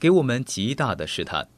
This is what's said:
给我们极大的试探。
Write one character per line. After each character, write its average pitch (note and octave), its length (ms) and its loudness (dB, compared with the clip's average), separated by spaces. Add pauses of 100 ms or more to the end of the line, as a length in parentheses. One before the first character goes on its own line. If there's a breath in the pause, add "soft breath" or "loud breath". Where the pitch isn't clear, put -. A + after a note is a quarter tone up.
给 E3 100 4
我 F#3 120 6
们 B2+ 220 0
极 A2+ 300 -4
大 C3+ 180 -2
的 D#2 140 -6
试 - 180 -6
探。 D2+ 340 -6